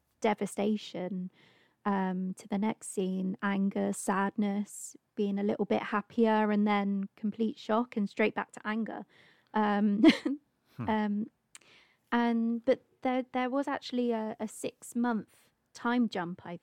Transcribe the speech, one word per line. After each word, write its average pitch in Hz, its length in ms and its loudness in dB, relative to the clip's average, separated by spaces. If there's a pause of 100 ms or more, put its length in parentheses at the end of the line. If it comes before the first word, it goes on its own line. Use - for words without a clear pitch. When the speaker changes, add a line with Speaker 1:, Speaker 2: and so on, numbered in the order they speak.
(220)
Speaker 1:
devastation, 202 1080 -2 (560)
um, 185 500 0
to - 120 -18
the 202 100 -2
next 214 360 -2
scene, 190 500 -2
anger, 196 500 0
sadness, 196 1000 -2 (200)
being 202 220 0
a 202 60 0
little 208 220 0
bit 214 180 0
happier, 214 680 2
and 208 180 4
then 202 480 0
complete 220 440 -4
shock 233 360 0
and 202 140 0
straight 214 240 0
back - 200 -6
to - 120 -18
anger. 214 400 -4 (480)
Um, 208 560 4
<laughs> - 40 10 (640)
Speaker 2:
Hmm. 110 120 -4
Speaker 1:
um, 214 360 0 (840)
and, 233 540 0
but 254 160 4 (200)
there, 254 300 0
there 254 180 -2
was 277 160 -2
actually 247 460 -2
a, 220 300 -4
a 220 60 -4
six-month - 800 -4 (460)
time 240 360 0
jump, 175 340 -6
I, 175 200 -10